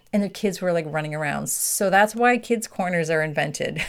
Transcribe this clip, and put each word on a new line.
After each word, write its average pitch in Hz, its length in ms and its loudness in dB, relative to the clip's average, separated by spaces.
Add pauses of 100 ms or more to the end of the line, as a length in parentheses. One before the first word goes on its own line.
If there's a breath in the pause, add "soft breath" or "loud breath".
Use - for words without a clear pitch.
(140 loud breath)
And 202 100 2
the 196 60 -2
kids 190 320 -4
were, 185 100 0
like, 170 160 0
running 151 260 -4
around. 143 360 -2
So - 400 0
that's 202 260 4
why 240 220 4
kids' 233 280 -2
corners 175 440 -2
are 160 120 2
invented. 151 680 -2